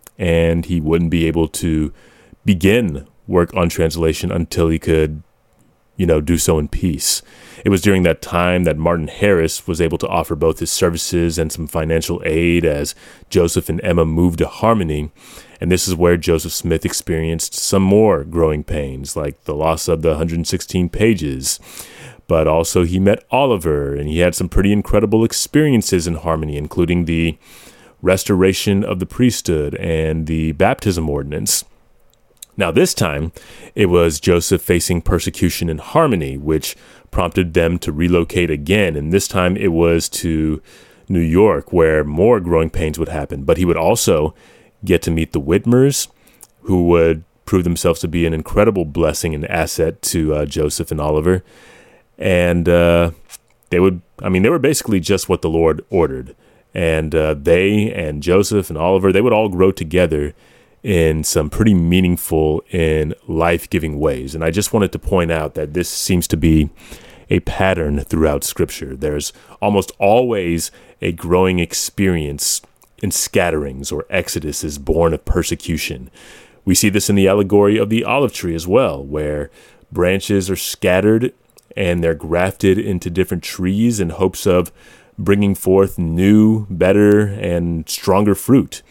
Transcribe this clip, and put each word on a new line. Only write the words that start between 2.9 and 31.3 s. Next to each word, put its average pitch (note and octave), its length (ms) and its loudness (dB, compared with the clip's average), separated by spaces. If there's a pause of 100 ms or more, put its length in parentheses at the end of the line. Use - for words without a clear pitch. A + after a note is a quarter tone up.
work F2 280 2
on F2 140 0
translation E2 640 -2
until E2+ 360 -2
he D#2+ 100 0
could, D#2 440 -2 (720)
you F#2 100 0
know, D#2+ 160 2
do D#2+ 160 0
so D#2+ 200 0
in D2+ 100 -4
peace. - 540 -4 (420)
It - 40 0
was F#2+ 140 2
during F#2+ 220 2
that E2 180 0
time F2+ 420 0
that D#2 140 0
Martin E2 300 0
Harris E2+ 580 0
was E2+ 120 -4
able E2 200 0
to - 100 -6
offer E2+ 260 -2
both D#2+ 260 0
his E2 100 -6
services E2+ 640 -2
and D#2+ 160 -2
some E2 140 -8
financial E2 580 -4
aid E2 400 0
as D2 300 -2 (340)
Joseph E2+ 400 0
and F2 160 -4
Emma E2+ 220 2
moved E2 320 2
to E2 80 0
Harmony. D#2 640 -2 (500)
And E2+ 100 -2
this F2+ 160 0
is F#2 80 -2
where F2 220 4
Joseph E2 360 -2
Smith - 340 -2
experienced E2 640 -4
some - 300 0
more G2 420 4
growing D#2 400 0
pains, C#2 520 -8
like D2 280 -6
the D#2 100 -6
loss D#2+ 320 -2
of D#2+ 140 0
the D#2+ 160 0
hundred E2 300 -4
sixteen F2+ 420 -4
pages. D#2 720 -2 (680)
But D#2+ 200 2
also E2 380 2
he F2+ 160 0
met G2 300 2
Oliver, E2 640 0
and D2 140 -6
he D#2 120 -2
had F2 160 2
some F2+ 120 -4
pretty G2 240 2
incredible G#2 520 2
experiences A#2 840 0
in E2+ 80 -2
Harmony, D#2+ 420 -4
including E2+ 480 0
the E2 320 -2 (640)
restoration F#2+ 840 2
of F#2+ 160 -6
the F#2 60 -4
priesthood E2 680 -2
and D#2+ 540 -2
the D#2+ 240 -2
baptism F2+ 580 0
ordinance. C#2+ 540 -4 (920)